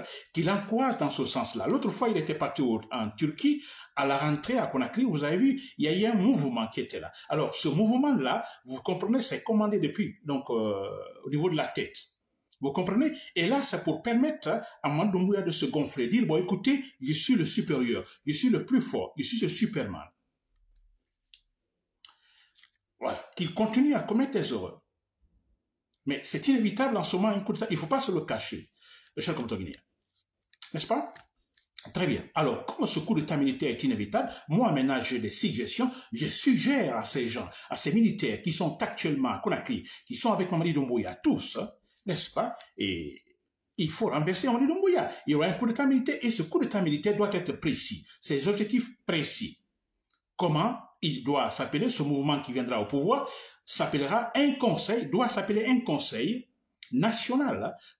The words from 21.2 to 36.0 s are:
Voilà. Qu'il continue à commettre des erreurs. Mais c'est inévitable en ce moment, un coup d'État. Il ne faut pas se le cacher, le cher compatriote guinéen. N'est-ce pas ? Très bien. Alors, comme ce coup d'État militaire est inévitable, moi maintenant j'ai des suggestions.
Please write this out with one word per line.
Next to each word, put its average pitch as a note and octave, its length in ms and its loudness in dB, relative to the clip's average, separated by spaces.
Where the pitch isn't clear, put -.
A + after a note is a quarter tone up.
Voilà. - 220 -6
Qu'il E3+ 180 -4
continue B3 400 4
à A3 80 2
commettre C4+ 320 0
des D#3+ 200 0
erreurs. F#2+ 280 -6
Mais C#3 140 -2
c'est - 240 -4
inévitable B3 500 2
en F3+ 60 0
ce E3+ 140 -2
moment, G3+ 120 4
un G3+ 120 0
coup G3 120 -4
d'État. A3 160 -2
Il F3+ 60 0
ne D#3 60 -2
faut - 80 -6
pas C4+ 120 2
se G#3 120 -2
le E3 80 2
cacher, - 500 -6
le - 60 -6
cher E3 120 -2
compatriote A2 300 -4
guinéen. D2+ 160 -12
N'est-ce D#3 140 -4
pas ? C#4 260 -2
Très F3 140 0
bien. B2 160 0
Alors, C#3+ 280 0
comme - 220 -2
ce - 140 0
coup D#3+ 160 0
d'État D3+ 200 0
militaire C#3 340 2
est A2+ 120 -4
inévitable, A2+ 500 0
moi G3 220 4
maintenant C3+ 320 2
j'ai B2+ 160 -2
des G#2+ 120 -2
suggestions. E3+ 600 0